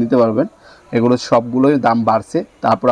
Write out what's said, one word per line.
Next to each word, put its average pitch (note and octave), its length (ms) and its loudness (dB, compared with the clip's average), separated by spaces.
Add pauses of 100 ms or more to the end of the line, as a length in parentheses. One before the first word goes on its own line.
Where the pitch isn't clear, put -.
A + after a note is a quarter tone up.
নিতে A#2 180 0
পারবেন। A2 240 0 (500)
এগুলো A#2+ 180 2 (140)
সবগুলোই B2+ 460 0 (120)
দাম A#2 120 0 (100)
বাড়ছে। A2 300 -2 (260)
তারপর A2+ 280 0